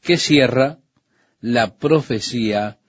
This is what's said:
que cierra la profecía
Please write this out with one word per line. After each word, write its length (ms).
que 140
cierra 600
la 340
profecía 1000